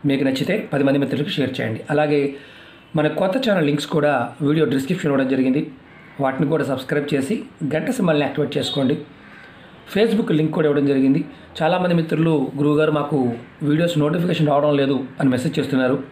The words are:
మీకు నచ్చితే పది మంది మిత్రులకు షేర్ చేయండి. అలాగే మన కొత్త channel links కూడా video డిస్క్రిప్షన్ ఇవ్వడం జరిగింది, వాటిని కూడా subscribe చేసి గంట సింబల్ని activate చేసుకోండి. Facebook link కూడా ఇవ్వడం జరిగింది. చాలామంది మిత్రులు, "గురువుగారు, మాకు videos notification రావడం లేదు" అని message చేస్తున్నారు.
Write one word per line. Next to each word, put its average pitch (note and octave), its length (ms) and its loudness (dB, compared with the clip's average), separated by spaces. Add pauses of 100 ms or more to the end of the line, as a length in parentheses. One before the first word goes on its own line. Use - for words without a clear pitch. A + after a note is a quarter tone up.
మీకు C#3 180 2
నచ్చితే C#3+ 500 -2
పది C#3 100 0
మంది C3+ 160 2
మిత్రులకు C3+ 300 -2
షేర్ B2+ 320 -4
చేయండి. A2+ 280 -4
అలాగే D3 460 0 (600)
మన D3+ 120 2
కొత్త F#3+ 420 0
channel F3+ 160 2
links D3 220 0
కూడా D3 540 0
video D3+ 240 2
డిస్క్రిప్షన్ C3+ 460 -2
ఇవ్వడం C3+ 160 2
జరిగింది, C3 440 0 (500)
వాటిని C3+ 280 0
కూడా D3+ 140 0
subscribe C#3 500 -2
చేసి C#3 300 -2 (320)
గంట E3+ 140 -2
సింబల్ని D#3+ 340 0
activate C#3 340 -2
చేసుకోండి. C3+ 440 0 (920)
Facebook G3+ 360 2
link D#3 200 2
కూడా D#3 160 0
ఇవ్వడం C#3+ 180 2
జరిగింది. C3+ 400 2 (360)
చాలామంది F3 340 2
మిత్రులు, D#3+ 600 0
"గురువుగారు, D3+ 340 2
మాకు C#3 420 0 (300)
videos D#3+ 340 2
notification D#3+ 500 0
రావడం D3 300 2
లేదు" C3+ 280 0 (140)
అని C#3+ 100 2
message B2+ 300 0
చేస్తున్నారు. C3 520 0